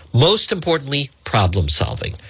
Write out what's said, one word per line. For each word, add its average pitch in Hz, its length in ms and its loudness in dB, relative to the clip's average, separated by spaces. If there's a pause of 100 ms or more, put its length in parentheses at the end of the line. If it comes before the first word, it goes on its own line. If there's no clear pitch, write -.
(140)
most 170 360 4
importantly, 147 600 -2 (140)
problem 92 440 0
solving. - 460 -2 (160)